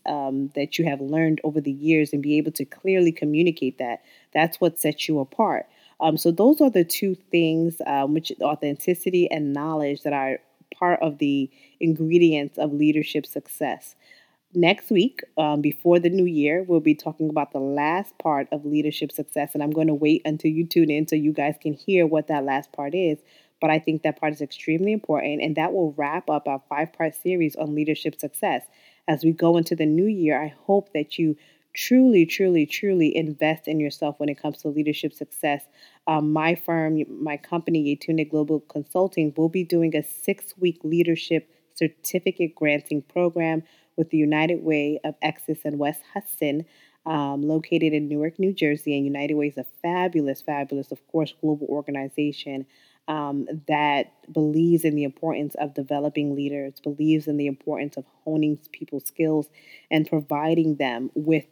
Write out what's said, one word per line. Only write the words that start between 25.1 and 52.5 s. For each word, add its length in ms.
and 160
that 160
will 200
wrap 360
up 180
our 220
five-part 460
series 420
on 180
leadership 460
success. 440
As 160
we 80
go 240
into 180
the 120
new 200
year, 340
I 140
hope 260
that 260
you 180
truly, 520
truly, 400
truly 500
invest 500
in 140
yourself 400
when 80
it 120
comes 180
to 100
leadership 460
success. 500
Um, 280
my 200
firm, 540
my 300
company, 580
Yetunde 340
Global 300
Consulting, 760
will 120
be 160
doing 320
a 60
six-week 800
leadership 640
certificate 800
granting 480
program 600
with 140
the 80
United 440
Way 400
of 200
Access 420
in 140
West 240
Hudson, 540
um, 340
located 540
in 140
Newark, 300
New 140
Jersey. 420
And 120
United 280
Way 120
is 100
a 80
fabulous, 640
fabulous, 500
of 160
course, 320
global 280
organization, 1000